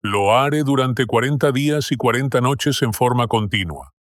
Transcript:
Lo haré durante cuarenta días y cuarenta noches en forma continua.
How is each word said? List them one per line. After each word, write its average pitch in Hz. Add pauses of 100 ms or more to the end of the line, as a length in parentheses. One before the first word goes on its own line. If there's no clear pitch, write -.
Lo 101
haré 147
durante 131
cuarenta 135
días 147
y 131
cuarenta 123
noches 135
en 117
forma 123
continua. 98 (120)